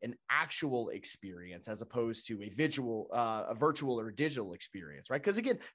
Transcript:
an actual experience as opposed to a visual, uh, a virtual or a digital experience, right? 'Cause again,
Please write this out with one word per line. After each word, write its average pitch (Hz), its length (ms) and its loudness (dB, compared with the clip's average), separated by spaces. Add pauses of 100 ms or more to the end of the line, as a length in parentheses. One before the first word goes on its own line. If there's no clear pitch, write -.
an 120 100 -4 (160)
actual 143 600 2
experience 90 800 -8
as 107 120 -4
opposed 117 460 -2
to 107 160 -4
a 104 60 -6
visual, 120 640 0
uh, 113 340 2
a 113 80 0
virtual 139 420 4
or 110 120 -2
a 101 60 -10
digital 123 380 0
experience, 78 560 -10
right? 143 140 0
'Cause 202 140 4
again, 240 220 2 (160)